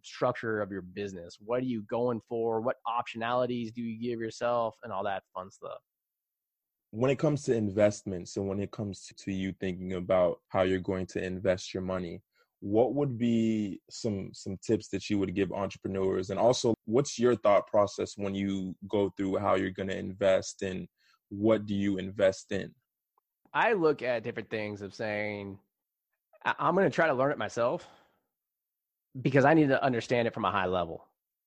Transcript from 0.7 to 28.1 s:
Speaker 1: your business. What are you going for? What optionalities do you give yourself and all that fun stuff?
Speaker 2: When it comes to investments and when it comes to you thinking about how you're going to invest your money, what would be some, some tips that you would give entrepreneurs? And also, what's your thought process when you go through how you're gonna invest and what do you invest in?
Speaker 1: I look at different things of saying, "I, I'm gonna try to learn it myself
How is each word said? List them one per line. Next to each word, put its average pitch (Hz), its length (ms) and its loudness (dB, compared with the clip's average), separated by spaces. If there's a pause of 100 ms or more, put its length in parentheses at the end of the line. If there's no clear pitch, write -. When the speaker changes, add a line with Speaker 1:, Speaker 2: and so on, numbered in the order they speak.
Speaker 1:
your 95 120 -6
business. 92 600 -10
What 117 140 0
are 131 80 -2
you 117 240 -2
going 120 380 0
for? 113 320 0
What 120 160 -2 (100)
optionalities 120 880 -2
do 120 80 -8
you 113 180 -8
give 117 200 -4
yourself 117 640 -2
and 110 80 -10
all 98 100 -4
that 98 220 -4 (100)
fun 92 160 -10
stuff? - 280 -14 (1160)
Speaker 2:
When 120 180 2
it 135 80 0
comes 151 260 2
to 127 120 2
investments 101 800 0
and 98 100 -2
when 98 140 -2
it 98 100 -6
comes 101 440 -8
to - 180 -8
you 95 260 -2
thinking 92 360 -6
about 90 440 2 (120)
how 95 120 2
you're 92 160 2
going 92 280 -2
to 90 160 -6
invest 92 520 -2
your 95 80 -4
money, 92 400 -6 (380)
what 107 340 2
would 139 240 -2
be 113 640 0 (100)
some, 101 420 -4
some 95 320 -10
tips 110 240 0
that 98 220 -6
you 101 80 2
would 92 160 -2
give 95 180 0
entrepreneurs? 95 800 -4
And 95 100 -2
also, 117 340 4 (120)
what's 123 320 0
your 120 180 4
thought 101 300 4
process 101 500 0
when 101 180 -4
you 98 400 -2 (140)
go 101 280 0
through 98 220 0
how 98 160 2
you're 95 160 0
gonna 95 240 -6
invest 95 680 0
and 92 260 -4 (400)
what 104 380 2
do 104 80 -2
you 101 240 0
invest 95 540 0
in? 95 200 -4 (800)
Speaker 1:
I 202 220 2
look 151 280 2
at 120 220 -2
different 113 260 -8
things 104 320 -4
of 98 120 -10
saying, 104 640 -4 (840)
"I, 117 140 0
I'm 147 160 2
gonna 185 160 4
try 165 160 2
to 147 80 2
learn 135 160 2
it 117 80 -4
myself 117 480 -2 (1300)